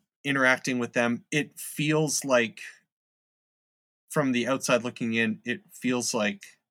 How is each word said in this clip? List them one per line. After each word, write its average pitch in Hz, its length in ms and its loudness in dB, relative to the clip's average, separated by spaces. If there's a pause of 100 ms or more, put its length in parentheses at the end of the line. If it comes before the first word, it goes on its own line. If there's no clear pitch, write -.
(240)
interacting 131 560 2
with 117 140 -4
them, 120 380 2
it - 260 -2
feels 151 680 0
like, 120 360 2 (1500)
from 139 220 0
the 120 160 0
outside 127 360 2
looking 117 300 -4
in, 113 320 0
it 120 160 -6 (100)
feels 123 440 -2
like 104 260 -2 (300)